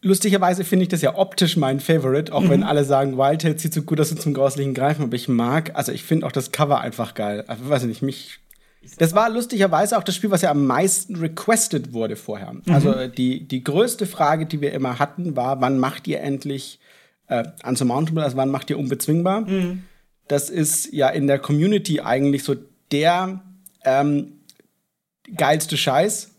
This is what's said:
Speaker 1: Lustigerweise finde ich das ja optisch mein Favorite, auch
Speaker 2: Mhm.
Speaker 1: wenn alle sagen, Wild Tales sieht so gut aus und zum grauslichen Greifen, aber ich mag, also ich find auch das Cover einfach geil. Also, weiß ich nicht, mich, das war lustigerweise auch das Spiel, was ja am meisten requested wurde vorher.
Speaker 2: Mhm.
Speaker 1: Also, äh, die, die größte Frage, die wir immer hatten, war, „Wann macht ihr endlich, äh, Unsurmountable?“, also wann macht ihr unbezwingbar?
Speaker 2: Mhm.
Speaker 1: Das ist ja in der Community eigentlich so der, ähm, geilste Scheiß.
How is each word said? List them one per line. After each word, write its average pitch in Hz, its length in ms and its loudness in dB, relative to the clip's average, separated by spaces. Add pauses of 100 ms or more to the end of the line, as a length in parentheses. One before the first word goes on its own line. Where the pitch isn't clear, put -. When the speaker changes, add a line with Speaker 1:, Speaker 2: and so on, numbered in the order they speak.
Speaker 1:
Lustigerweise 190 600 2
finde 185 200 2
ich 175 60 -2
das 175 120 0
ja 139 160 0
optisch 190 400 2
mein 139 240 0
Favorite, 147 520 0
auch 143 100 2
Speaker 2:
Mhm. 185 60 6
Speaker 1:
wenn - 140 6
alle 147 220 2
sagen, 135 320 2
Wild 143 240 2
Tales 156 200 0
sieht 156 120 -4
so 156 80 -2
gut 151 180 -2
aus 156 120 2
und 156 100 -8
zum 147 120 0
grauslichen 135 400 0
Greifen, 143 300 0
aber 120 120 -2
ich 120 120 -4
mag, 131 480 0
also - 160 -2
ich - 120 -8
find 160 200 0
auch - 80 -6
das - 220 -4
Cover 143 260 2
einfach 117 360 -6
geil. 104 320 -4
Also, 120 220 -10
weiß 135 140 2
ich 120 60 0
nicht, 110 120 -6
mich, - 380 -8 (580)
das 165 160 2
war 214 160 4
lustigerweise 214 680 0
auch 190 60 -2
das 185 120 -4
Spiel, 208 160 -2
was 180 100 4
ja 185 100 2
am 143 140 2
meisten 170 520 0
requested 160 760 -2
wurde 113 240 -4
vorher. 101 380 -12
Speaker 2:
Mhm. - 160 -16
Speaker 1:
Also, 147 240 4
äh, 127 160 -4
die, 127 360 -2
die 131 160 -6
größte 208 440 0
Frage, 160 400 0
die 160 160 -6
wir 143 100 -2
immer 127 280 -4
hatten, 156 360 -4
war, 127 240 -2
„Wann 131 200 2
macht 131 280 -2
ihr 147 140 -4
endlich, 139 580 -8 (480)
äh, 117 160 -2 (240)
Unsurmountable?“, 139 560 0
also 131 140 -2
wann 135 120 2
macht 135 200 -4
ihr 147 100 -2
unbezwingbar? 165 640 0
Speaker 2:
Mhm. 185 420 -2 (460)
Speaker 1:
Das 143 200 0
ist - 440 -2
ja 135 160 2
in 139 180 0
der 139 120 4
Community 160 600 2
eigentlich 139 460 0
so 139 100 0 (380)
der, 175 480 2 (420)
ähm, 143 480 2 (1040)
geilste 156 400 0
Scheiß. 156 640 0